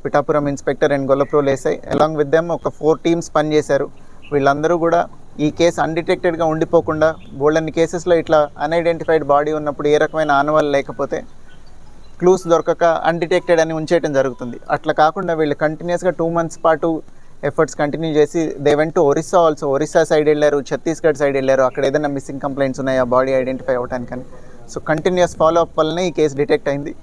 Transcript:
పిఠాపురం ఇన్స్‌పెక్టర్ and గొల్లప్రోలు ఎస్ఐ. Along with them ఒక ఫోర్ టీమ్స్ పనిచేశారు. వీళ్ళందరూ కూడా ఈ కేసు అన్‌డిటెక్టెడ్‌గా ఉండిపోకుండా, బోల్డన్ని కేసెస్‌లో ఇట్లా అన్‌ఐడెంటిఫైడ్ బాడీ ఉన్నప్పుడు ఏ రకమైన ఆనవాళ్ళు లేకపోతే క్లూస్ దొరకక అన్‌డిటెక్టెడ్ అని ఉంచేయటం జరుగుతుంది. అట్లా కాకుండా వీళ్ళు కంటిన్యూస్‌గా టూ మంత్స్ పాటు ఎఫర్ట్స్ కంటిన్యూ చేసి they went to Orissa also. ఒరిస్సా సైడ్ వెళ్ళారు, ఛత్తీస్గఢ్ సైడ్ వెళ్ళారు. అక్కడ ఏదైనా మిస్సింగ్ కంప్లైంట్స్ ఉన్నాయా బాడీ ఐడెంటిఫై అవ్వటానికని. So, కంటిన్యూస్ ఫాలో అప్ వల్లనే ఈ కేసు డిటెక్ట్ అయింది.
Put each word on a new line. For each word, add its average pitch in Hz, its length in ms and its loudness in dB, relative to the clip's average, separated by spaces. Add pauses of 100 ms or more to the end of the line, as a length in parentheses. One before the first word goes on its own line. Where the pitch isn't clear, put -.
పిఠాపురం 147 480 0
ఇన్స్‌పెక్టర్ 139 460 -2
and 139 140 -2
గొల్లప్రోలు 139 420 2
ఎస్ఐ. - 240 -2 (160)
Along 151 240 0
with 147 160 -2
them 165 200 2
ఒక 143 180 -4
ఫోర్ 151 320 0
టీమ్స్ 165 300 -2
పనిచేశారు. 151 560 2 (420)
వీళ్ళందరూ 143 500 2
కూడా 165 220 2 (380)
ఈ 151 120 0
కేసు 165 300 2
అన్‌డిటెక్టెడ్‌గా 165 680 0
ఉండిపోకుండా, 160 600 2 (280)
బోల్డన్ని 156 360 2
కేసెస్‌లో 165 440 0
ఇట్లా 151 240 4 (220)
అన్‌ఐడెంటిఫైడ్ 160 600 0
బాడీ 147 280 2
ఉన్నప్పుడు 147 360 -4
ఏ 147 100 4
రకమైన 151 340 0
ఆనవాళ్ళు 147 380 2
లేకపోతే 139 500 -4 (960)
క్లూస్ 180 320 4
దొరకక 165 360 2 (200)
అన్‌డిటెక్టెడ్ 170 580 2
అని 160 120 0
ఉంచేయటం 160 400 0
జరుగుతుంది. 131 440 -2 (120)
అట్లా 147 240 -2
కాకుండా 165 400 2
వీళ్ళు 156 260 0
కంటిన్యూస్‌గా 170 580 -2
టూ 165 120 0
మంత్స్ 165 320 -4
పాటు 160 280 2 (540)
ఎఫర్ట్స్ 151 320 -2
కంటిన్యూ 156 360 -2
చేసి 151 280 2 (240)
they 147 100 4
went 156 200 0
to 180 80 4
Orissa 156 360 2
also. 160 340 2
ఒరిస్సా 151 320 2
సైడ్ 151 240 2
వెళ్ళారు, 147 320 4
ఛత్తీస్గఢ్ 151 600 -2
సైడ్ 139 160 2
వెళ్ళారు. 135 260 2
అక్కడ 131 240 0
ఏదైనా 147 240 0
మిస్సింగ్ 139 340 -8
కంప్లైంట్స్ 135 380 -2
ఉన్నాయా 131 220 2
బాడీ 127 280 2
ఐడెంటిఫై 131 440 -2
అవ్వటానికని. 123 500 -6 (380)
So, - 160 -10
కంటిన్యూస్ 175 560 0
ఫాలో 165 240 4
అప్ - 180 -2
వల్లనే 156 280 0
ఈ 170 60 -4
కేసు 151 240 0
డిటెక్ట్ 147 320 0
అయింది. 143 240 -4 (100)